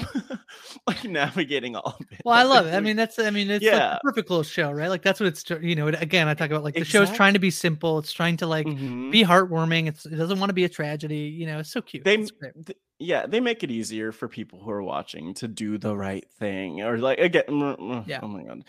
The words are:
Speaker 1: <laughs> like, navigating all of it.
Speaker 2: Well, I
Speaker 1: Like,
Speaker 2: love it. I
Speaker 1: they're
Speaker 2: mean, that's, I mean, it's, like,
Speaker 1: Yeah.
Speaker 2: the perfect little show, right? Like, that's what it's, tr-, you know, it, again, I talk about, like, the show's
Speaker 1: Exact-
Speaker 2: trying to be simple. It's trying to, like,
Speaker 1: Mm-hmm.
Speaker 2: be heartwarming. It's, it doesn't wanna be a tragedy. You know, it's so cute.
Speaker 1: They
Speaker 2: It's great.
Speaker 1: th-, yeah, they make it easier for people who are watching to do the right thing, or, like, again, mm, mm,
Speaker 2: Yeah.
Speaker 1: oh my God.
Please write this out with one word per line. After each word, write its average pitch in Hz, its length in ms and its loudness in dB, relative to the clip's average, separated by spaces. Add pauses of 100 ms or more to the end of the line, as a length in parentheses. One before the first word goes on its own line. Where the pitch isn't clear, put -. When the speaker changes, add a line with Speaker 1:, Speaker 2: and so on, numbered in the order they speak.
(140)
Speaker 1:
<laughs> - 760 -10
like, - 160 -4
navigating 139 720 -2
all - 240 -6
of - 120 -16
it. - 140 -18
Speaker 2:
Well, 233 100 6
I 240 80 10
Speaker 1:
Like, 262 120 8
Speaker 2:
love 196 100 8
it. 160 40 -2
I - 40 -2
Speaker 1:
they're 196 80 2
Speaker 2:
mean, 214 140 0
that's, 226 240 0
I 220 100 2
mean, 202 220 0
it's, 208 120 0
like, 214 100 6
Speaker 1:
Yeah. 131 220 4
Speaker 2:
the - 80 -6
perfect 240 260 -2
little 170 140 2
show, 151 280 -2
right? 151 180 -4
Like, 185 140 -2
that's 190 160 2
what 202 80 2
it's, 156 160 -2
tr-, 175 180 -4
you 170 140 0
know, 151 120 2
it, 156 140 0
again, 165 260 2
I 151 60 2
talk 151 160 -2
about, 151 140 -2
like, 147 120 -6
the 165 100 0
show's 202 240 6
Speaker 1:
Exact- 220 80 -4
Speaker 2:
trying 202 160 8
to 202 60 4
be 185 120 4
simple. 160 480 0
It's 151 140 -6
trying 170 240 0
to, 170 100 -2
like, 156 200 -2
Speaker 1:
Mm-hmm. 135 440 -6
Speaker 2:
be 220 120 6
heartwarming. 165 640 4
It's, 156 180 -8
it 156 100 -10
doesn't 170 240 -2
wanna 196 140 0
be 180 100 2
a 175 60 0
tragedy. 151 480 -6 (100)
You 165 200 -8
know, 151 120 -6
it's 151 120 -10
so - 100 -4
cute. - 220 -14
Speaker 1:
They 202 140 4
Speaker 2:
It's 214 140 -4
great. - 220 -16 (120)
Speaker 1:
th-, 190 120 -14 (220)
yeah, 160 260 -2
they 202 140 -2
make 233 240 -2
it 143 80 -6
easier 110 400 -6
for 117 160 -10
people 98 340 -14
who 104 80 -10
are 101 140 -4
watching 80 520 -8
to 120 120 -8
do 107 320 -6
the 104 180 -4
right 98 360 -6
thing, 95 500 -6
or, 117 160 -2
like, 131 180 0
again, 170 320 4
mm, 143 300 -2
mm, 113 280 -8
Speaker 2:
Yeah. 135 140 -10
Speaker 1:
oh 113 60 -10
my 101 160 -10
God. - 260 -16